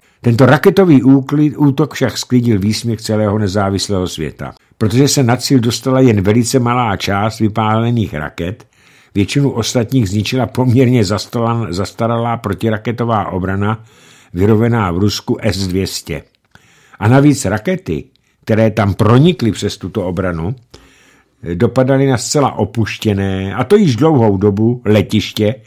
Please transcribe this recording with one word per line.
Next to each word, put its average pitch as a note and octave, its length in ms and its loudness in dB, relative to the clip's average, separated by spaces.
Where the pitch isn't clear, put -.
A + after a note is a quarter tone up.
Tento A#2+ 260 4
raketový D#3 560 4
úklid-, C#3 540 2
útok D3 380 0
však - 240 -4
sklidil A#2+ 400 0
výsměch G#2+ 420 -2
celého G#2+ 380 0
nezávislého G2 680 -2
světa, C#2+ 440 -10
protože A#2 300 2
se C#3+ 140 0
na A#2+ 140 2
cíl C3+ 240 2
dostala C3 400 -2
jen A#2 200 4
velice A2+ 380 2
malá A#2+ 380 0
část G2+ 420 -4
vypálených A2 760 0
raket, D#2+ 520 -8
většinu B2+ 360 0
ostatních A#2 580 -2
zničila G#2+ 380 -2
poměrně B2 580 2
zastala-, A#2 640 -4
zastaralá A#2 640 -4
protiraketová A2 920 -4
obrana F#2+ 560 -4
vyrobená G#2+ 560 2
v E2+ 80 -2
Rusku G#2 440 -2
S G2 260 -2
dvě F#2 180 -2
stě. - 360 -10
A G#2 100 -2
navíc C#3 360 4
rakety, F#2 600 -4
které A2 260 2
tam G2+ 240 0
pronikly A#2+ 580 2
přes - 240 -6
tuto F#2 300 -8
obranu, F2+ 480 -4
dopadaly C3 520 2
na C3 120 0
zcela C#3 340 -2
opuštěné, G2 1040 -4
a A#2 100 -4
to G3+ 120 4
již F3 200 2
dlouhou A#2 400 2
dobu, G#2+ 480 0
letiště, G#2+ 720 0